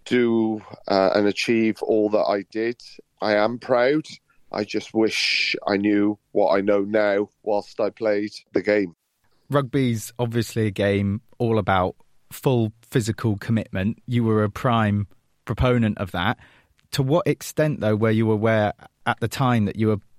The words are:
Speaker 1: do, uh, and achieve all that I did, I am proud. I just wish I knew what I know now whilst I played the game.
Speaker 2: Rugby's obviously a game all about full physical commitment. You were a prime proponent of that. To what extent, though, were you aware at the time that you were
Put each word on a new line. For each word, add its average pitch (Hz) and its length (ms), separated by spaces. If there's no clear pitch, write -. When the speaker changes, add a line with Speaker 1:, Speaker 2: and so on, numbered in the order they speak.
Speaker 1:
do, 113 580
uh, 95 280
and 104 120
achieve 110 560
all 107 280
that 104 140
I 101 260
did, 113 300
I 107 140
am 110 240
proud. 131 480
I 104 120
just - 280
wish - 640
I 101 100
knew 104 420
what 101 240
I 101 40
know 101 220
now 104 480
whilst 104 380
I 104 100
played 104 420
the 98 100
game. 101 320
Speaker 2:
Rugby's 131 680
obviously 117 480
a 104 40
game 101 520
all 113 200
about 95 380
full 117 420
physical 110 560
commitment. 98 680
You 120 180
were 107 200
a 104 60
prime 107 560
proponent 117 540
of 92 140
that. 92 260
To 143 100
what 139 240
extent, 147 540
though, 107 160
were 110 140
you 110 200
aware 107 420
at 117 140
the 117 80
time 123 360
that - 120
you 107 120
were 104 120